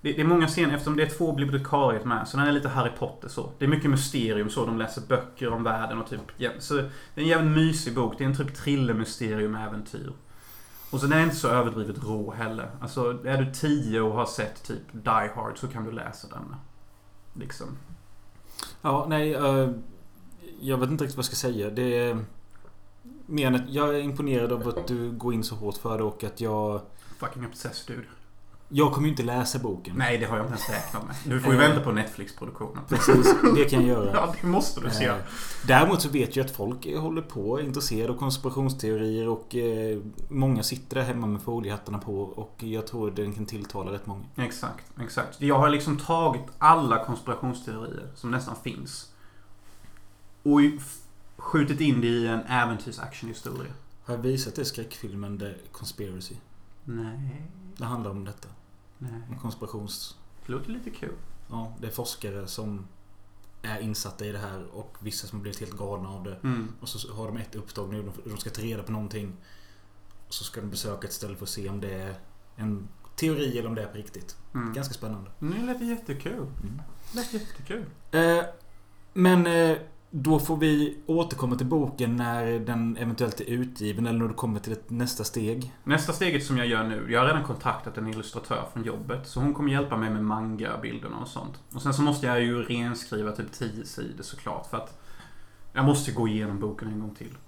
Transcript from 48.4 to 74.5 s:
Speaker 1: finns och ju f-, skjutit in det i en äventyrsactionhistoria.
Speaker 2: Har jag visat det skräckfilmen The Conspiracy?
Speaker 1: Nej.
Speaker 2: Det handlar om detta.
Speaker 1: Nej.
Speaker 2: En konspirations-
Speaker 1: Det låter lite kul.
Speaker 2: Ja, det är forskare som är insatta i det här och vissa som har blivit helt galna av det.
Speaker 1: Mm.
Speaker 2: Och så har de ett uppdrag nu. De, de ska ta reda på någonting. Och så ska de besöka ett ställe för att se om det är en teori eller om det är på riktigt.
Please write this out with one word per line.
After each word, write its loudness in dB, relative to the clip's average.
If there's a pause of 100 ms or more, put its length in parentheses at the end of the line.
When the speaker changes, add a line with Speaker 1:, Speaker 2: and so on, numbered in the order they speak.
Speaker 1:
finns -10 (1300)
och 8
ju 6
f-, -12 (360)
skjutit 2
in 6
det 4
i 4
en 0
äventyrsactionhistoria. -4 (320)
Speaker 2:
Har -4
jag -6
visat 0
det -4
skräckfilmen -8
The -6 (200)
Conspiracy? -10 (500)
Speaker 1:
Nej. -6 (340)
Speaker 2:
Det -8
handlar -4
om -8
detta. -12 (500)
Speaker 1:
Nej. -10 (100)
Speaker 2:
En -10
konspirations- -8 (320)
Speaker 1:
Det -6
låter -4
lite -8
kul. -10 (360)
Speaker 2:
Ja, -6
det -8
är -6
forskare -8
som -8 (760)
är -6
insatta -6
i -4
det -6
här -8
och -12
vissa -8
som -8
har -6
blivit -6
helt -10
galna -6
av -10
det. -8
Speaker 1:
Mm. -2 (120)
Speaker 2:
Och -10
så -8
har -8
de -8
ett -10
uppdrag -8
nu. -6
De, -10
de -8
ska -8
ta -8
reda -4
på -6
någonting. -6 (960)
Och -10
så -8
ska -10
de -6
besöka -6
ett -6
ställe -8
för -10
att -8
se -6
om -4
det -6
är -6 (420)
en -2 (280)
teori 0
eller -2
om -2
det -4
är -6
på -12
riktigt. -12 (180)